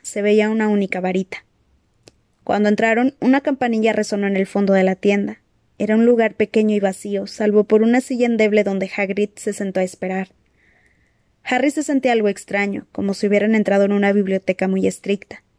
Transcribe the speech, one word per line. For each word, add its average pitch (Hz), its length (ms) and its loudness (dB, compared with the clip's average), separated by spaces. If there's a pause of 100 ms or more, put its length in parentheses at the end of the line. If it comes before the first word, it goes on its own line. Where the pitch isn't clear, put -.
se - 200 -8
veía 208 260 4
una 220 200 0
única 196 320 0
varita. 185 440 -4 (1000)
Cuando 208 240 0
entraron, 226 520 0
una 269 200 2
campanilla 233 520 -2
resonó 208 360 -2
en 196 80 -2
el 190 100 0
fondo 202 260 0
de 190 120 4
la 190 100 0
tienda. 202 460 -2 (360)
Era 214 200 0
un 226 100 4
lugar 226 280 4
pequeño 214 420 0
y 202 40 0
vacío, 196 460 -4
salvo 208 380 2
por 214 180 2
una 240 180 4
silla 247 260 -2
endeble 214 360 2
donde 196 340 -2
Hagrid 202 380 -2
se - 180 -6
sentó 196 280 -4
a - 20 0
esperar. 185 460 -6 (1120)
Harry 254 280 0
se 302 120 -4
sentía 262 300 0
algo 214 160 2
extraño, 202 640 -4
como 196 220 -4
si - 120 -2
hubieran 208 280 2
entrado 202 300 2
en 202 80 0
una 202 200 2
biblioteca 190 560 -2
muy 190 180 0
estricta. - 560 -6 (160)